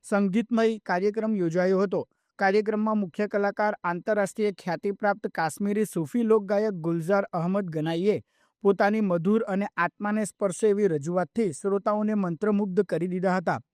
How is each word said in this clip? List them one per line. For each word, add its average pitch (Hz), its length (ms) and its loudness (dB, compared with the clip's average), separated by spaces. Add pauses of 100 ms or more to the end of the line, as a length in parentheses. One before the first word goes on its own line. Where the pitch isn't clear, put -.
સંગીતમય 214 600 2 (140)
કાર્યક્રમ 208 580 -2
યોજાયો 185 460 2
હતો. 185 180 0 (380)
કાર્યક્રમમાં 214 600 2
મુખ્ય 202 300 -2
કલાકાર 202 560 0
આંતરરાષ્ટ્રીય 202 680 -2
ખ્યાતિપ્રાપ્ત 202 760 -4
કાશ્મીરી 202 560 -2
સૂફી 180 380 -2
લોક 220 220 4
ગાયક 208 280 0
ગુલઝાર 170 600 0
અહમદ 185 380 -2
ગનાઈએ 165 460 0 (460)
પોતાની 202 380 2
મધુર 196 440 2
અને 196 320 -2
આત્માને 208 480 -2
સ્પર્શે 202 440 -2
એવી 202 200 4
રજૂઆતથી 175 640 -2
શ્રોતાઓને 208 640 -2
મંત્રમુગ્ધ 202 680 0
કરી 180 260 -2
દીધા 185 300 0
હતા. 170 240 -2 (140)